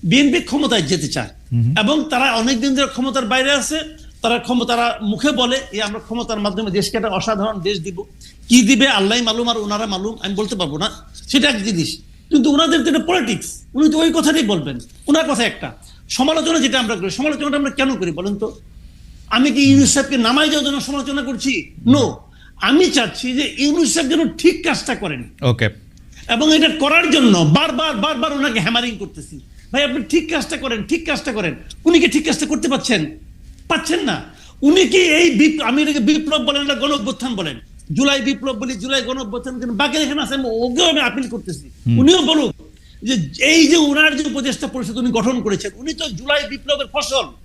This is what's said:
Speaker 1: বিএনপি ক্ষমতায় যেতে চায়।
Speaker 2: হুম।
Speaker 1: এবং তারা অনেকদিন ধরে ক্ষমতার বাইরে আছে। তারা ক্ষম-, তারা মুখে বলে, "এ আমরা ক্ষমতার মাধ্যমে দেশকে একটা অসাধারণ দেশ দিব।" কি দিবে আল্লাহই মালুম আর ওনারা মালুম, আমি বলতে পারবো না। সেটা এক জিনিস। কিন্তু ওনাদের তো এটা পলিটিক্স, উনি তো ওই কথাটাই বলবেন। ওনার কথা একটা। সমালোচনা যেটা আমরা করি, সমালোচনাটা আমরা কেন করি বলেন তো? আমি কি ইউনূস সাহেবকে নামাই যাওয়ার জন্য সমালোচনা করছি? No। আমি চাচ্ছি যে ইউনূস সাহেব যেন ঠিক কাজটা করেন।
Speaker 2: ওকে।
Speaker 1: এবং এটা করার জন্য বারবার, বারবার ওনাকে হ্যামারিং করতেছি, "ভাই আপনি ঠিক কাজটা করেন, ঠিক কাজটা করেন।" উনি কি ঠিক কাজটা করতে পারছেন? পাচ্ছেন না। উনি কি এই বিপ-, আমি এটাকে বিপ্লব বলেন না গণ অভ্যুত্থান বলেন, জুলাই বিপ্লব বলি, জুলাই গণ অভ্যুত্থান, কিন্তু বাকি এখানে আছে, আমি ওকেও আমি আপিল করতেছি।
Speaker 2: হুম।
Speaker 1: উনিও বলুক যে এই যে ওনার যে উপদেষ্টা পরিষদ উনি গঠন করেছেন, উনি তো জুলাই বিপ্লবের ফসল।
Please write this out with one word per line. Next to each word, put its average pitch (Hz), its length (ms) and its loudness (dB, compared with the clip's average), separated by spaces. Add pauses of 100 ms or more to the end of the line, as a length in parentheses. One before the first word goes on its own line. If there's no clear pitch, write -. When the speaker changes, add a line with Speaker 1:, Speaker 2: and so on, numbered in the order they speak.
Speaker 1:
বিএনপি 269 380 4
ক্ষমতায় 247 420 0
যেতে 147 260 -2
চায়। 113 200 -6 (240)
Speaker 2:
হুম। 117 260 2
Speaker 1:
এবং 262 320 0
তারা 262 220 0
অনেকদিন 240 420 0
ধরে 247 120 0
ক্ষমতার 254 400 -4
বাইরে 262 260 0
আছে। 302 520 -4 (180)
তারা 233 160 0
ক্ষম-, 240 260 -2
তারা 240 380 0
মুখে 214 280 0
বলে, 254 300 0 (120)
"এ 202 80 -6
আমরা 214 200 -6
ক্ষমতার 220 400 -6
মাধ্যমে 208 300 -4
দেশকে 196 260 -2
একটা 220 120 -2
অসাধারণ 208 520 -4
দেশ 190 200 -4
দিব।" 180 220 -10 (460)
কি 240 140 8
দিবে 262 260 4
আল্লাহই 220 340 2
মালুম 233 260 -2
আর 233 100 0
ওনারা 208 280 -4
মালুম, 202 340 -6
আমি 196 140 -6
বলতে 208 220 -4
পারবো 156 220 -4
না। 208 120 -2 (380)
সেটা 285 200 2
এক 220 160 -2
জিনিস। 175 340 -4 (320)
কিন্তু 294 200 4
ওনাদের 302 320 2
তো 330 80 0
এটা 311 80 2
পলিটিক্স, 311 640 -4 (120)
উনি 294 160 4
তো 311 80 0
ওই 330 140 2
কথাটাই 311 300 2
বলবেন। 151 360 -2 (280)
ওনার 311 240 2
কথা 240 140 0
একটা। 147 280 -6 (360)
সমালোচনা 311 500 0
যেটা 262 200 0
আমরা 226 180 -2
করি, 185 140 -4
সমালোচনাটা 285 460 -4
আমরা 277 140 -2
কেন 269 260 -2
করি 175 140 -4
বলেন 185 260 -6
তো? 214 240 -8 (680)
আমি 254 240 2
কি 262 120 2
ইউনূস 269 320 6
সাহেবকে 277 220 0
নামাই 254 320 4
যাওয়ার 294 160 0
জন্য 277 160 -4
সমালোচনা 277 420 -4
করছি? 247 480 -4 (160)
No। 240 260 4 (440)
আমি 277 300 4
চাচ্ছি 247 460 -2
যে 262 260 -2
ইউনূস 294 360 2
সাহেব 302 160 0
যেন 320 180 2
ঠিক - 360 2
কাজটা 277 300 -2
করেন। 147 300 -6 (180)
Speaker 2:
ওকে। 120 240 2 (600)
Speaker 1:
এবং 302 280 4
এটা 302 120 4
করার 311 420 2
জন্য 247 280 6
বারবার, 247 580 2
বারবার 285 360 -2
ওনাকে 269 280 -2
হ্যামারিং 233 360 -2
করতেছি, 147 440 -14 (320)
"ভাই 277 120 0
আপনি 262 240 -4
ঠিক 311 220 0
কাজটা 320 260 -4
করেন, 233 260 -6
ঠিক 330 240 -4
কাজটা 277 260 -4
করেন।" 180 220 -4 (300)
উনি 330 160 6
কি 339 80 4
ঠিক 302 180 0
কাজটা 302 200 -2
করতে 277 220 -4
পারছেন? 214 500 -2 (500)
পাচ্ছেন 320 320 -2
না। 170 220 -4 (400)
উনি 320 240 6
কি 226 100 2
এই 349 340 4
বিপ-, 302 340 2
আমি 254 180 2
এটাকে 294 160 0
বিপ্লব 302 440 2
বলেন 285 200 0
না 285 120 -2
গণ 269 180 -2
অভ্যুত্থান 247 420 -4
বলেন, 160 220 -4 (360)
জুলাই 277 280 2
বিপ্লব 254 380 -4
বলি, 254 160 -6
জুলাই 254 280 -4
গণ 254 160 -6
অভ্যুত্থান, 247 400 -8
কিন্তু 240 160 -6
বাকি 277 240 -2
এখানে 294 240 -2
আছে, 254 120 -6
আমি 269 120 -4
ওকেও 240 420 0
আমি 302 120 0
আপিল 247 280 -4
করতেছি। 175 420 -10 (160)
Speaker 2:
হুম। 117 120 4
Speaker 1:
উনিও 320 240 6
বলুক 294 320 0 (480)
যে 220 440 -2
এই 311 200 6
যে 311 100 6
ওনার 294 400 4
যে 302 80 -4
উপদেষ্টা 269 420 -4
পরিষদ 226 320 -6
উনি 247 120 0
গঠন 233 300 0
করেছেন, 202 360 -4
উনি 277 180 -8
তো 320 140 -8
জুলাই 269 400 -2
বিপ্লবের 277 440 -4
ফসল। 262 320 -2 (200)